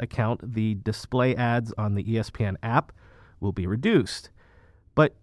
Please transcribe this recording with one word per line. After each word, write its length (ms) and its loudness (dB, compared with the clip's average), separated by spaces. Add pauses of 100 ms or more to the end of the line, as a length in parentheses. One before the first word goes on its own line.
account, 520 -4
the 200 0
display 600 0
ads 420 0
on 160 0
the 180 -2
E 60 0
S 140 -4
P 120 -4
N 180 -2
app 300 0 (480)
will 140 -2
be 140 -4
reduced. 640 0 (640)
But 280 4